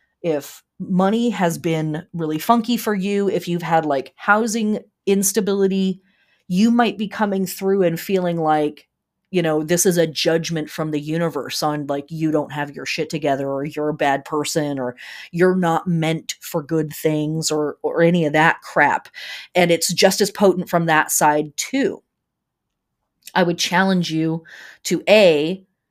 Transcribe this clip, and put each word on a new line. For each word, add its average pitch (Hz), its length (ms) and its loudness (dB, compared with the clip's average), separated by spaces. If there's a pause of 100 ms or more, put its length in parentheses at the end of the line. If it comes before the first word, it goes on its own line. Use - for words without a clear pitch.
(240)
if 151 400 -6 (160)
money 196 520 0
has 175 280 -2
been 156 540 -2
really 156 260 -4
funky 233 380 2
for 220 180 -2
you, 202 340 0
if 175 200 -2
you've 170 140 -2
had, 160 220 2
like, 139 320 -2
housing 214 600 0 (280)
instability, 196 920 0 (480)
you 196 220 4
might 233 280 2
be 214 100 -4
coming 190 380 -2
through 196 360 0
and 165 160 2
feeling 180 380 -2
like, 156 500 0 (460)
you 180 100 0
know, 156 200 0
this 170 240 0
is 175 100 2
a 165 120 2
judgment 160 600 -2
from 156 220 -6
the 151 100 -4
universe 156 640 -4
on, 151 240 -2
like, 143 220 -6
you 160 240 -2
don't 147 200 -2
have 147 220 -8
your 143 100 -14
shit 156 240 -6
together 139 400 -2
or 139 160 -4
you're 151 260 -4
a 196 40 -6
bad 139 300 0
person 147 540 -4
or 123 180 -6 (340)
you're 185 240 2
not 170 320 0
meant 160 540 -2
for - 220 -6
good 156 300 -4
things 156 580 -2
or, 147 320 -2
or 156 200 0
any 170 220 4
of 147 80 0
that 156 300 4
crap. - 460 2 (460)
And 175 160 4
it's 165 220 0
just 190 280 4
as 196 120 0
potent 180 360 2
from 170 180 0
that 156 260 2
side 151 440 2
too. - 460 -2 (1300)
I 180 120 2
would 170 140 0
challenge 185 520 2
you 160 320 -2 (420)
to, - 240 -2
A, 185 560 4 (260)